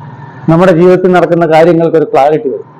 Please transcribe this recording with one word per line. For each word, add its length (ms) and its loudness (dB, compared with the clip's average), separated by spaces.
നമ്മുടെ 240 2
ജീവിതത്തിൽ 400 2
നടക്കുന്ന 340 0
കാര്യങ്ങൾക്ക് 500 2
ഒരു 160 0
ക്ലാരിറ്റി 360 0
വരൂ. 160 -8